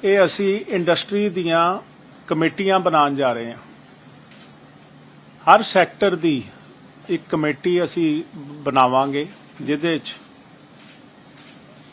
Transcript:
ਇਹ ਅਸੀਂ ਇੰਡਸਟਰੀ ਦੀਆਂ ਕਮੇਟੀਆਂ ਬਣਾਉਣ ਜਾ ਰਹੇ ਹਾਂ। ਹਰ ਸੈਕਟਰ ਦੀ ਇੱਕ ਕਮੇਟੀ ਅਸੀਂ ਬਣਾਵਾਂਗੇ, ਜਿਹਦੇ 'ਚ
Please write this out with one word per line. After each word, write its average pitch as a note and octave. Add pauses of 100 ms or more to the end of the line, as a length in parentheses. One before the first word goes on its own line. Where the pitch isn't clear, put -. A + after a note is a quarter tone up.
ਇਹ G3
ਅਸੀਂ G3
ਇੰਡਸਟਰੀ F#3+
ਦੀਆਂ E3+ (480)
ਕਮੇਟੀਆਂ F#3+
ਬਣਾਉਣ D#3
ਜਾ C3
ਰਹੇ A#2
ਹਾਂ। A#2+ (1900)
ਹਰ G3+
ਸੈਕਟਰ F#3+
ਦੀ D#3 (680)
ਇੱਕ E3
ਕਮੇਟੀ E3
ਅਸੀਂ D#3+ (140)
ਬਣਾਵਾਂਗੇ, C#3 (340)
ਜਿਹਦੇ D3+
'ਚ - (1800)